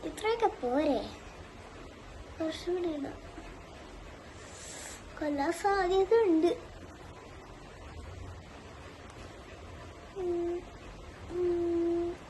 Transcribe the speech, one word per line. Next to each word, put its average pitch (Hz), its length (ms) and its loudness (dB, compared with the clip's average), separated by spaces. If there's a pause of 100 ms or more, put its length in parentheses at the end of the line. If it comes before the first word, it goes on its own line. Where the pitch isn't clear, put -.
ഇത്രയൊക്കെ 427 420 4 (120)
പോരെ? 262 360 4 (1400)
കുറച്ചും 320 380 0
കൂടി 349 220 2
ഇടാം. - 200 -6 (2000)
കൊല്ലാൻ 294 420 2
സാധ്യത 381 540 6 (140)
ഉണ്ട്. 330 240 8 (3750)
ഉം, 175 340 4 (840)
ഉം. 339 720 4 (220)